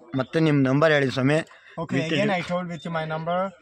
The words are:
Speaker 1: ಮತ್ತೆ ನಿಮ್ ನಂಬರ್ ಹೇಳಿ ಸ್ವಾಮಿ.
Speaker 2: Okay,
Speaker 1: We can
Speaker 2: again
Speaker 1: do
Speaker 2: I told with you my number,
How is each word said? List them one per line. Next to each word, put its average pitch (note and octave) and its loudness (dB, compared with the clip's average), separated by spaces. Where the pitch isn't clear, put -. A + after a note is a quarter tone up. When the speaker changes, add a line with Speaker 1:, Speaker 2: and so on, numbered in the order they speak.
Speaker 1:
ಮತ್ತೆ C3 0
ನಿಮ್ D3 4
ನಂಬರ್ D3 4
ಹೇಳಿ C#3 2
ಸ್ವಾಮಿ. C3+ 0
Speaker 2:
Okay, - -6
Speaker 1:
We C#3 -2
can D#3+ -4
Speaker 2:
again G3+ 0
Speaker 1:
do G3 0
Speaker 2:
I F3 -2
told F3 -6
with E3+ -10
you E3+ -10
my D#3+ -6
number, F3 -4